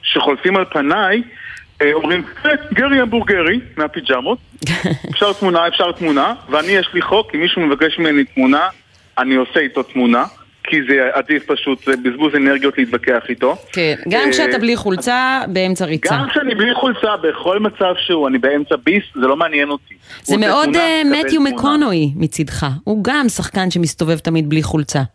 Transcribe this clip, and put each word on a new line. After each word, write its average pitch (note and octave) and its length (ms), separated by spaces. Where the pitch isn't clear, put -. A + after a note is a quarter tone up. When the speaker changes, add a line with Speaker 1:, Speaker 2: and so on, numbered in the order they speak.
Speaker 1:
שחולפים D3 560
על F#3 80
פניי, F#3 560
אה, D3 120
אומרים, D#3+ 300
"אה, D4+ 60
גרי C4+ 260
המבורגרי", G#3 600
מהפיג'מות. D3 600
Speaker 2:
<laughs> - 360
Speaker 1:
"אפשר G3+ 220
תמונה, F3 340
אפשר F3 240
תמונה", E3 420
ואני, D3+ 220
יש F#3 220
לי F3 80
חוק, G3 340
אם D3+ 60
מישהו F3 200
מבקש D3+ 380
ממני D3 240
תמונה, C3+ 440
אני C3 180
עושה B2+ 240
איתו C3+ 240
תמונה, B2 400
כי D#3+ 140
זה C3+ 240
עדיף C#3 320
פשוט, C3+ 400
זה C3+ 60
בזבוז C#3 320
אנרגיות C#3 420
להתווכח A#2+ 520
איתו. B2+ 260
Speaker 2:
כן, D#3+ 240
גם A3 160
Speaker 1:
אה, C#4 60
Speaker 2:
כשאתה C4+ 260
בלי A#3 180
חולצה, B3 720
באמצע F#3 380
ריצה. D#3+ 300
Speaker 1:
גם C4+ 140
כשאני C4+ 260
בלי A3 200
חולצה, A3 420
בכל E3+ 420
מצב G3+ 380
שהוא, D#3 300
אני C3 100
באמצע C#3 460
ביס, G3 200
זה C3 120
לא C#3 80
מעניין D3+ 340
אותי. C#3+ 240
Speaker 2:
זה - 120
Speaker 1:
הוא G#3+ 80
רוצה - 100
Speaker 2:
מאוד, C#4+ 120
Speaker 1:
תמונה, D#4 140
Speaker 2:
אה, D#4+ 240
Speaker 1:
תקבל C#4+ 160
Speaker 2:
מתיו D4 200
Speaker 1:
תמונה. C#4 160
Speaker 2:
מקונוי A#3+ 600
מצידך. D#3 500
הוא G#3 200
גם C4 260
שחקן F#3 420
שמסתובב E3 460
תמיד D#3+ 320
בלי D#3 140
חולצה. D3 380